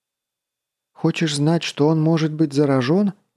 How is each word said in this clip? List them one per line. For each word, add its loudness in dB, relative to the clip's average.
«Хочешь -4
знать, 0
что 0
он 2
может 0
быть -2
заражен?» 2